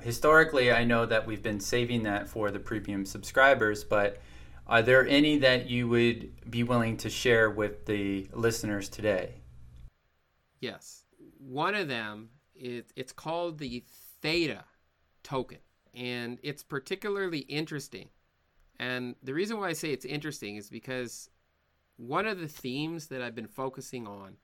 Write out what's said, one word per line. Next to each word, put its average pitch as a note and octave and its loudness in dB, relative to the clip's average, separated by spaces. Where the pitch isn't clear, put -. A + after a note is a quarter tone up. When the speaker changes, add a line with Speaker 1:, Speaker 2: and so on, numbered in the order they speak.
Speaker 1:
historically, D3 6
I A#2 6
know A#2 4
that A2 2
we've G#2+ -6
been G#2 -2
saving A#2+ 0
that G#2 -2
for G#2 -2
the G2 -6
premium G2+ -4
subscribers, A2 4
but G2+ 2
are A2+ 6
there B2+ 8
any D3 6
that B2+ 4
you A#2+ 0
would A#2 2
be A#2+ 0
willing A#2 0
to A2 -6
share A2+ 4
with G#2 -2
the G2 -2
listeners A2 0
today? G2 -2
Speaker 2:
Yes. - -12
One D3 -2
of F#3+ -2
them, A2 -6
is, A#2+ -10
it's C3 -10
called E3+ -6
the B2 -8
Theta D#3 0
token, C3 -6
and B2 -8
it's C#3+ -10
particularly F#3+ -4
interesting. D3 -8
And B2 -6
the C3 -8
reason G#3 -4
why G3 -4
I E3 -2
say D#3 -4
it's - -4
interesting C#3 -8
is G#2 -14
because B2 -10
one D3+ -4
of G#3 -4
the D#3+ -8
themes D3+ -6
that C3 -8
I've A#2 -8
been A2 -10
focusing C3 -8
on G2 -16